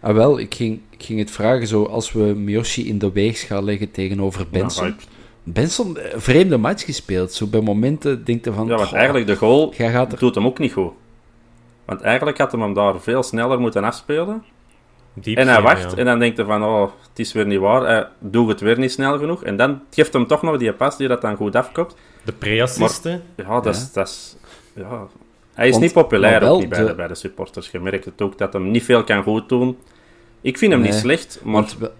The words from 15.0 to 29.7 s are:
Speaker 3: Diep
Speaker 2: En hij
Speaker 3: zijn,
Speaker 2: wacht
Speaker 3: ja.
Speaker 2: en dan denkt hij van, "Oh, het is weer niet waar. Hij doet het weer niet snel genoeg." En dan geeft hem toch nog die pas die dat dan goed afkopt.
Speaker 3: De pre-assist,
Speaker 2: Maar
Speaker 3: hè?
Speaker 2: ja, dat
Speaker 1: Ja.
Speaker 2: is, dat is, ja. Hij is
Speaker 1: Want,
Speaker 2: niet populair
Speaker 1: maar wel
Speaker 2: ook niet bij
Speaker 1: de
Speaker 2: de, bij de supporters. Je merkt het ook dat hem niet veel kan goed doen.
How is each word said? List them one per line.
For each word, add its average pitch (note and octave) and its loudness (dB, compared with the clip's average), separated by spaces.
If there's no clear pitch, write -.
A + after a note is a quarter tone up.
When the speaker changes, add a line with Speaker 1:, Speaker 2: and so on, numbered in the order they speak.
Speaker 3:
Diep A2 -4
Speaker 2:
En C3 4
hij B2+ 6
Speaker 3:
zijn, G#2+ 6
Speaker 2:
wacht E3 4
Speaker 3:
ja. F#2 -4
Speaker 2:
en B2 0
dan A#2+ 2
denkt A#2 2
hij G#2+ -2
van, G#2+ 0
"Oh, G#2+ 2
het - -8
is A2+ -6
weer G#2+ 0
niet G2+ 0
waar. G#2+ 4
Hij A2+ 2
doet A2 2
het G#2 -2
weer A2+ 2
niet B2+ 0
snel C#3 -2
genoeg." D#3+ -4
En G2+ -4
dan C3+ 0
geeft D3+ 2
hem B2 2
toch D3+ 2
nog D#3+ 0
die A#2 0
pas C3+ -2
die C3+ -4
dat B2 0
dan G#2+ -4
goed G#2 -2
afkopt. D#3+ -4
Speaker 3:
De - -6
pre-assist, A2+ 0
Speaker 2:
Maar E3+ -4
Speaker 3:
hè? F3+ -8
Speaker 2:
ja, A2 -2
dat - -10
Speaker 1:
Ja. A2 0
Speaker 2:
is, A#2+ -6
dat F#2+ -4
is, - -18
ja. G#2 -12
Hij A#2 -2
is C3 8
Speaker 1:
Want, A2+ 4
Speaker 2:
niet F3 2
populair A2 4
Speaker 1:
maar A2 6
wel A#2+ 6
Speaker 2:
ook F3+ 4
niet F2 -2
bij - -2
Speaker 1:
de A2 2
Speaker 2:
de, G#2 -2
bij E2+ -8
de E2+ -8
supporters. - -12
Je F2+ -10
merkt F#2+ -4
het - -8
ook G2 -4
dat G2 -2
hem F#2+ -2
niet A#2 2
veel A#2 -2
kan G2+ 0
goed G#2+ -2
doen. B2+ -2